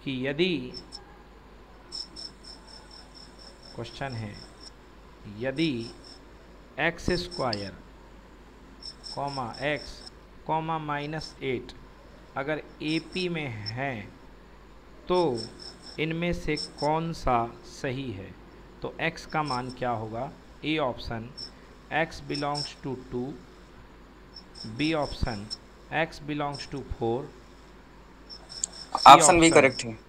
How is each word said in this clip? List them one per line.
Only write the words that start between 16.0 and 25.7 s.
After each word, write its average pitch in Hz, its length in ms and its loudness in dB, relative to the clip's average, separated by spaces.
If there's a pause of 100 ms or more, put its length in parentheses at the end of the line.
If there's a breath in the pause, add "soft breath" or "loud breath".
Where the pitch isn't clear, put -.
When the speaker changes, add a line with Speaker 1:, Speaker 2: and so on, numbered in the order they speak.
Speaker 1:
से 170 220 0 (240)
कौन 160 340 2
सा 131 220 4 (300)
सही 135 460 -4
है? 95 180 -8 (520)
तो - 200 -4
एक्स 165 240 -2
का 156 180 0
मान 127 260 -2 (100)
क्या 127 120 2
होगा? 113 380 -2 (360)
ए 156 120 2
option, 120 520 -2 (640)
x 160 360 0
belongs 147 400 -2 (140)
to 131 120 -2 (160)
two, 123 120 -2 (1500)
B 151 160 2
option, 123 520 -2 (560)